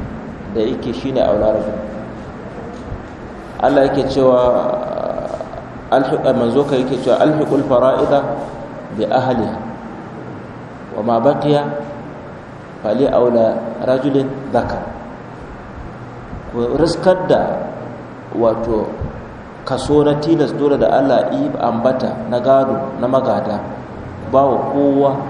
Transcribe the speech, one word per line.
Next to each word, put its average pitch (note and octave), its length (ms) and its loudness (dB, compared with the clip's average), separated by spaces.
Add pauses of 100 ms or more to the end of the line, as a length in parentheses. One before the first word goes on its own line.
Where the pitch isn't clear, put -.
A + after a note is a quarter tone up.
(540)
da A2 80 0
yake A#2+ 320 -2
shi C3+ 180 -4
ne B2+ 100 2
aula G#2+ 320 4
rabi. - 200 -2 (1900)
Allah C3+ 240 6
yake C3 240 2
cewa, B2+ 560 4 (1300)
alhi-, C3+ 300 2 (120)
manzo A#2+ 320 2
ka C#3+ 100 0
yake B2 300 0
cewa, B2 160 4
"Alhiqul C#3+ 440 4
fara'ida C3+ 560 4 (760)
bi G#2+ 80 0
ahliha. A#2+ 520 0 (1400)
Wa G#2 80 -4
ma A#2+ 160 2
baqiya D3 440 4 (1160)
fali A#2 280 2
aula A#2 480 4 (280)
rajulin C3+ 400 2 (240)
dhakar." - 320 0 (1700)
Ku A#2+ 160 -2 (160)
riskar - 480 4
da G#2 320 2 (720)
wato A2+ 560 2 (800)
kaso C#3 320 4
na D3 160 4
tilas D3+ 400 2
dole C#3 240 2
da - 160 4
Allah C3 320 4
yi C#3 160 0 (160)
ambata A#2 480 2 (160)
na B2 160 0
gado C3 320 4 (240)
na A#2 80 -2
magada, G#2+ 560 0 (720)
ba C3+ 160 8
wa A#2 80 2 (160)
kowa C#3+ 380 4 (180)